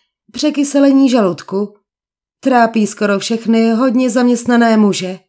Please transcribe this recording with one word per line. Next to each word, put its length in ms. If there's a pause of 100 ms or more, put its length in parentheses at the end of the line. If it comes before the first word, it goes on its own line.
(320)
překyselení 760
žaludku. 680 (640)
Trápí 480
skoro 320
všechny 520
hodně 380
zaměstnané 680
muže. 520